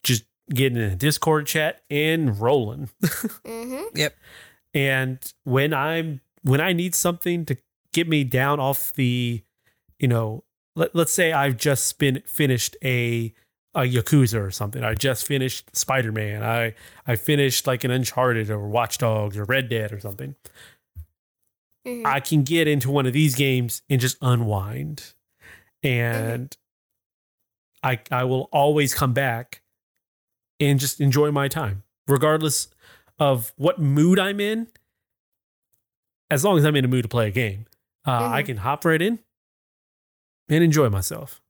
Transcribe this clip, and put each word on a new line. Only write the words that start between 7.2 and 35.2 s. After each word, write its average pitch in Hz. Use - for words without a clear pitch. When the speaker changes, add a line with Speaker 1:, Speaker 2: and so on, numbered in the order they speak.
Speaker 1:
to 135
get 170
me 151
down 135
off 135
the, 123
you 135
know, 113
let, 165
let's 165
say 165
I've 139
just -
been, 135
finished 131
a, 120
a 165
Yakuza 123
or 98
something. 107
I 110
just 131
finished 131
Spider-Man. 107
I, 113
I 120
finished, 143
like, 127
an 123
Uncharted 123
or 104
Watch 113
Dogs 107
or 104
Red 127
Dead 110
or 104
something. 127
Speaker 2:
Mm-hmm. 240
Speaker 1:
I 139
can 151
get 156
into 135
one 139
of 123
these 147
games 127
and 131
just 127
unwind. 120
And 117
Speaker 2:
Mm-hmm. 131
Speaker 1:
I, 123
I 127
will 131
always 147
come 131
back 123
and 143
just 135
enjoy 147
my 139
time, 110
regardless 151
of 135
what 170
mood 151
I'm 202
in. 220